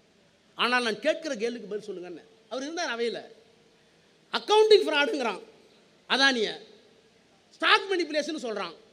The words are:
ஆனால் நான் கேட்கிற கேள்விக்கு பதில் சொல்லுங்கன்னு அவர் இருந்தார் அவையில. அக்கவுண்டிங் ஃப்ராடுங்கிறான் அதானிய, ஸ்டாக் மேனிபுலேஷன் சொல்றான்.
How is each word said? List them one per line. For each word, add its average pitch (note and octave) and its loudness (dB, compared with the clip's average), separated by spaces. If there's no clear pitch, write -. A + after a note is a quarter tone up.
ஆனால் B3 0
நான் G#3+ -6
கேட்கிற D#4 -2
கேள்விக்கு A#3 -8
பதில் G#3 -10
சொல்லுங்கன்னு F3 -14
அவர் B3+ -8
இருந்தார் E4 -6
அவையில. A3+ -4
அக்கவுண்டிங் G#4 6
ஃப்ராடுங்கிறான் C#4+ -2
அதானிய, B3 2
ஸ்டாக் G4 2
மேனிபுலேஷன் D4+ -2
சொல்றான். G3 -6